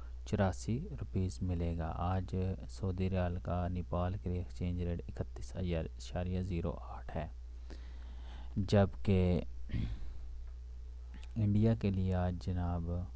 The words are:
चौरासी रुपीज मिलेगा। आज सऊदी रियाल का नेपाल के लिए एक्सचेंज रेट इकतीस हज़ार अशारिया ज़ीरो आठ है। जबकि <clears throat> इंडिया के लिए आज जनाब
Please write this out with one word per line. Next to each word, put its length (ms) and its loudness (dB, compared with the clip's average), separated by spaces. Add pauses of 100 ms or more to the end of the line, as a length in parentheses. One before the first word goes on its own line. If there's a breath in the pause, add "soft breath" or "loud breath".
(260 loud breath)
चौरासी 680 2
रुपीज 500 -2
मिलेगा। 440 0
आज 680 0 (120)
सऊदी 400 0
रियाल 280 2
का 320 0
नेपाल 460 0
के 160 -2
लिए 100 0
एक्सचेंज 400 -2
रेट 280 0
इकतीस 480 -6
हज़ार 280 0
अशारिया 580 -2
ज़ीरो 280 0
आठ 400 -8
है। 200 -4 (1300 loud breath)
जबकि 840 6 (280)
<clears throat> 1700 -4
इंडिया 320 6
के 160 2
लिए 220 2
आज 220 4
जनाब 800 0